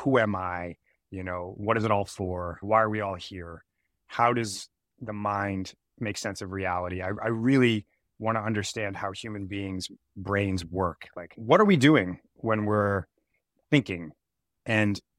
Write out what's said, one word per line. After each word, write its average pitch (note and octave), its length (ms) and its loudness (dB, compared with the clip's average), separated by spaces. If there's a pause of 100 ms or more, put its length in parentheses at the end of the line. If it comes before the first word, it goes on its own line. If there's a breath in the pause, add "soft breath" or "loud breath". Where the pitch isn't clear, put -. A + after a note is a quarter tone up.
Who C3 180 4
am G#2 160 2
I? F2+ 420 -6 (340)
You F#2+ 120 -10
know, F2+ 340 -8
what A2 200 0
is G#2+ 80 0
it A2 80 2
all G2+ 140 2
for? F2+ 540 -6
Why A2 220 4
are A2 80 0
we G#2+ 100 -2
all G2 140 -4
here? E2+ 500 -14 (440)
How A#2+ 240 4
does G#2+ 360 -4 (320)
the A2 120 -10
mind G2+ 640 -4 (260)
make G#2 180 -4
sense G2+ 240 -6
of F#2 80 -10
reality? F2+ 520 -4
I, F#2 80 -4 (120)
I A2+ 60 -2
really A#2 580 4 (320)
wanna A2 220 -2
understand G#2 560 -4
how G2 160 -6
human G#2 340 -10
beings' F#2+ 420 -6 (280)
brains G2 480 0
work. F2 500 -4
Like, F2 220 -14
what A#2+ 240 4
are A3 40 6
we G3 120 8
doing A#2+ 420 6 (160)
when G#2+ 300 0
we're G2+ 400 2 (640)
thinking F2 400 0 (540)
and G#2+ 360 2 (180)